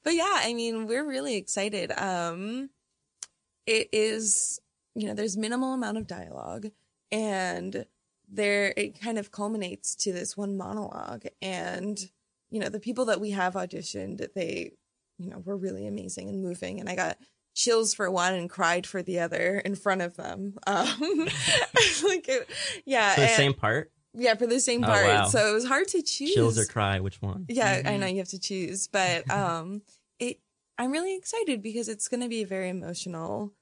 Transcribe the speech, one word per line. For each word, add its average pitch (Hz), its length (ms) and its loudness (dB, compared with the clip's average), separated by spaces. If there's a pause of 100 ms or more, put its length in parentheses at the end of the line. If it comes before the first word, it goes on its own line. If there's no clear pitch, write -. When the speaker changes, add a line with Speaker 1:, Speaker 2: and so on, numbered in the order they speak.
Speaker 1:
But 330 100 4
yeah, 349 220 4
I 233 180 2
mean, 226 320 -2
we're 247 200 0
really 269 300 -2
excited. 196 560 -2
Um, 190 760 -2 (960)
it 220 260 2
is, 220 680 2 (340)
you 214 120 -2
know, 208 80 -4
there's 208 220 -2
minimal 247 380 -2
amount 220 240 -4
of 214 80 -6
dialogue, 90 600 -10 (440)
and 190 760 -2 (460)
there, 202 460 2
it 208 240 -4
kind 220 180 -2
of 202 120 -8
culminates 202 680 -6
to 196 160 -2
this - 240 -6
one 202 200 -4
monologue. 190 680 -8 (180)
And, 185 560 -4 (520)
you 220 100 -4
know, 190 80 -2
the 208 120 -6
people 233 260 -2
that 208 140 2
we 208 100 -2
have 185 240 0
auditioned, 190 800 -6
they, - 380 -4 (460)
you 180 120 -10
know, 190 80 -14
were 190 180 -6
really 190 300 -6
amazing 196 420 -8
and 196 140 -4
moving. 180 380 -6
And - 80 -8
I 180 60 -6
got 180 240 -2 (360)
chills 226 400 4
for 190 160 0
one 185 240 4
and 175 140 -2
cried 180 380 2
for 185 160 -4
the 175 180 -2
other 170 380 2
in 196 160 -2
front 190 280 2
of 175 140 -4
them. 196 380 -8 (120)
Um, 202 220 2
<laughs> 320 400 0 (800)
like, 370 220 2
it, 262 200 0 (380)
yeah. 220 280 6
Speaker 2:
For - 80 6
the - 40 8
Speaker 1:
and 226 100 6
Speaker 2:
same 139 180 6
part? 117 360 0 (240)
Speaker 1:
Yeah, 233 200 4
for 233 120 2
the 240 120 2
same 247 240 2
Speaker 2:
Oh, - 60 2
Speaker 1:
part. 202 180 6
Speaker 2:
wow. 202 220 6
Speaker 1:
So 214 220 6
it - 40 2
was 233 120 2
hard 285 220 2
to 339 140 0
choose. 302 320 0
Speaker 2:
Chills 113 240 6
or 107 60 4
cry, 98 360 0
which 98 200 -4
one? 98 280 -4
Speaker 1:
Yeah, 233 220 2
I 185 200 2
Speaker 3:
Mm-hmm. 202 100 0
Speaker 1:
know 196 60 0
you 185 120 -2
have 180 100 -6
to 190 100 -10
choose, 190 500 -4
but, 180 420 2
Speaker 2:
<laughs> - 0 -
Speaker 1:
um, 190 520 0 (360)
it, 240 220 -4 (380)
I'm 247 120 0
really 349 240 0
excited 370 480 -2
because 220 260 -4
it's 214 200 -6
gonna 247 200 -2
be 226 140 -2
a 196 40 -2
very 190 240 -2
emotional 185 920 -6